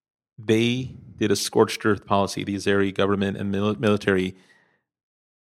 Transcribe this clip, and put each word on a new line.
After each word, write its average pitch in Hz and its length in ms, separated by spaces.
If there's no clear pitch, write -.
they 120 560
did 107 160
a 101 40
scorched - 480
earth 104 220
policy, 98 380
the 98 100
Azeri 98 400
government 98 420
and 101 140
mil-, 101 240
military. 101 640